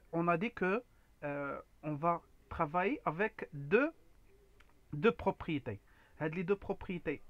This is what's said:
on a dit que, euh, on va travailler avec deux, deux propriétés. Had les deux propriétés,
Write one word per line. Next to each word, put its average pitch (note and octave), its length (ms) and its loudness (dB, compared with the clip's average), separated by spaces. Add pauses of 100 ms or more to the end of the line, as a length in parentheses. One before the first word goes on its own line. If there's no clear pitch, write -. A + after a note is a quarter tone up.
(120)
on E3+ 160 0
a E3+ 80 6
dit A3 160 -2
que, F#3+ 300 0 (420)
euh, C#3+ 360 -4 (220)
on D3+ 120 -4
va E3+ 280 0 (260)
travailler F3+ 560 0
avec F#3 480 -2
deux, F3 400 4 (1000)
deux D3+ 200 4
propriétés. C#3+ 680 -2 (420)
Had D#3 120 0
les F3+ 100 -2
deux G3 120 2
propriétés, F3 720 -6